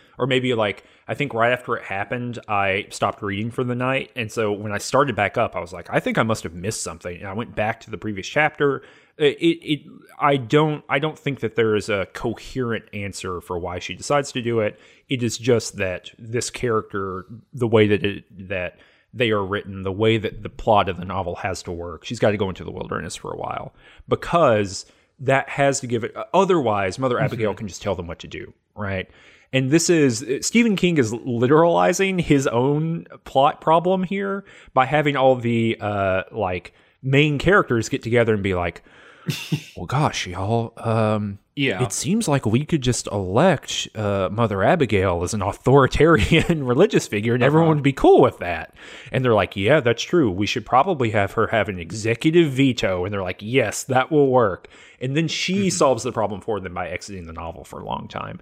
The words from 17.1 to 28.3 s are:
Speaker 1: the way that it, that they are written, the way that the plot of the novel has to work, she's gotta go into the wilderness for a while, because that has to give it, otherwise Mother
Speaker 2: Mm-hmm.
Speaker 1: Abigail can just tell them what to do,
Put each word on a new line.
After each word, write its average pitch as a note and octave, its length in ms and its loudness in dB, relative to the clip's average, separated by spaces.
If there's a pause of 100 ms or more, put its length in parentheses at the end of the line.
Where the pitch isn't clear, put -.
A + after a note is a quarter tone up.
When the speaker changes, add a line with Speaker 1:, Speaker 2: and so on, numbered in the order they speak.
Speaker 1:
the B2 140 -2
way G#2+ 200 6
that G#2 180 2
it, G2 440 -8
that F2+ 300 -8 (320)
they A#2 200 0
are G#2 120 0
written, F#2+ 380 -6
the F#2+ 100 -4
way A2 280 2
that G#2 240 -8
the F#2+ 60 -10
plot G2+ 380 2
of F2 100 -4
the F2 60 -10
novel F#2 340 -6
has F#2+ 260 -6
to - 80 -10
work, E2+ 340 -10
she's A2+ 140 -10
gotta G#2+ 180 2
go G2 100 -2
into F2+ 160 -8
the F2+ 80 -12
wilderness - 440 -8
for - 180 -10
a - 40 -12
while, - 360 -8 (340)
because A#2 800 0 (340)
that C3+ 300 0
has C#3 300 0
to C3 80 -10
give A#2 160 -2
it, - 120 -8 (160)
otherwise B2+ 680 2
Mother B2+ 160 0
Speaker 2:
Mm-hmm. G#2+ 100 0
Speaker 1:
Abigail G#2 300 -2
can G#2+ 120 -10
just - 140 -14
tell G2 140 -2
them F2 120 -8
what E2 120 -12
to - 80 -18
do, - 260 -14 (220)